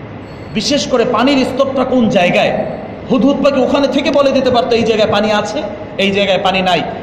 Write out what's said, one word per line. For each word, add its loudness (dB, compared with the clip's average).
বিশেষ 0
করে 2
পানির 2
স্তরটা 0
কোন 2
জায়গায়, 2
হুদহুদ 2
পাখি 2
ওখানে 2
থেকে 0
বলে 2
দিতে 0
পারতো, 2
এই 2
জায়গায় 2
পানি 0
আছে, -2
এই 0
জায়গায় 0
পানি 0
নাই, 0